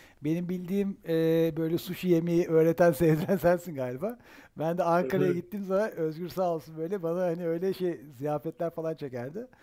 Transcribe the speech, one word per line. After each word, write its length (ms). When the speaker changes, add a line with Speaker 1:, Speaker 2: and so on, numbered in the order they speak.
Speaker 1:
benim 260
bildiğim, 480
e, 60
böyle 200
sushi 300
yemeği 400
öğreten, 440
<laughs> 0
sevdiren 460
sensin 380
galiba. 420
Ben 200
de 60
Ankara'ya 480
Speaker 2:
Evet. 120
Speaker 1:
gittiğim 220
zaman 260
Özgür 380
sağ 240
olsun 240
böyle 260
bana 180
hani 260
öyle 260
şey, 280
ziyafetler 520
falan 260
çekerdi. 520